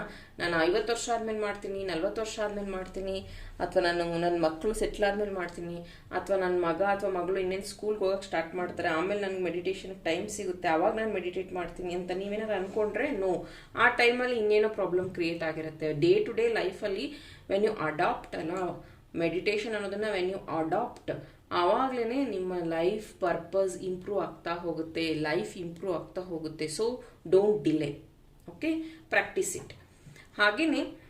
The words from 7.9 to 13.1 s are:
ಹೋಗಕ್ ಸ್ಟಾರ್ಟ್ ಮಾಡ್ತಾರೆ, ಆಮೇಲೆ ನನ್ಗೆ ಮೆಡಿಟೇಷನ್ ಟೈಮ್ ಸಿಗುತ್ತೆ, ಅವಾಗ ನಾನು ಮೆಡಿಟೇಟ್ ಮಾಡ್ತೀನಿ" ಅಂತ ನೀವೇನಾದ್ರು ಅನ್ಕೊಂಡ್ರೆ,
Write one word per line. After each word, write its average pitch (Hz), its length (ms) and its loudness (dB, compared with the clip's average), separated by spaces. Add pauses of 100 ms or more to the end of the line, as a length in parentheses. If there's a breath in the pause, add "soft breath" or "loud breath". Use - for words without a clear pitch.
ಹೋಗಕ್ 196 180 2
ಸ್ಟಾರ್ಟ್ 165 320 -2
ಮಾಡ್ತಾರೆ, 175 340 -2
ಆಮೇಲೆ 185 320 0
ನನ್ಗೆ 190 180 -2
ಮೆಡಿಟೇಷನ್ 185 680 -4
ಟೈಮ್ 175 240 0
ಸಿಗುತ್ತೆ, 180 400 -4
ಅವಾಗ 175 260 4
ನಾನು 220 200 -2
ಮೆಡಿಟೇಟ್ 180 380 -4
ಮಾಡ್ತೀನಿ" 180 420 -6
ಅಂತ 180 160 -4
ನೀವೇನಾದ್ರು 202 460 -2
ಅನ್ಕೊಂಡ್ರೆ, 214 540 0